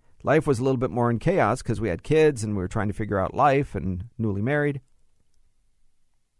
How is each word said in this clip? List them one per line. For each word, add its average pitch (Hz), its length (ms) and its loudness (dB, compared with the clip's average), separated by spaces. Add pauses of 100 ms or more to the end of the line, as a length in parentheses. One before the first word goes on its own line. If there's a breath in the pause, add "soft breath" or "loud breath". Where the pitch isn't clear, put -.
(220)
life 151 240 2
was 131 120 2
a 123 60 -2
little 135 120 2
bit 120 140 -2
more 120 200 0
in 117 80 0
chaos 127 440 2
'cause 104 180 -4
we 110 80 -2
had 85 140 -4
kids 151 420 4
and 107 100 -4
we 95 80 -2
were 90 60 -4
trying 104 200 -2
to 101 60 -4
figure 101 240 -2
out 92 140 -2
life 139 420 2
and 92 440 -6
newly 101 240 -2
married. 147 400 -2 (1600)